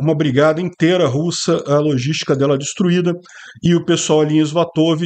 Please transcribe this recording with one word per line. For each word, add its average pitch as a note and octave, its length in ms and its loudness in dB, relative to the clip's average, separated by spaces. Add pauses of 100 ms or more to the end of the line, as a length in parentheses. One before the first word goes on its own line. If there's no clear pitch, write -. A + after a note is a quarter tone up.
uma D#3 140 0
brigada D3+ 480 0
inteira F3 440 0
russa, C#3+ 600 -2
a C#3+ 120 2
logística D3 560 -2
dela C#3 220 2
destruída, F3 560 0 (500)
e E3+ 120 4
o E3 100 0
pessoal D#3+ 380 2
ali D3+ 160 2
em - 20 4
Svatov D#3+ 640 0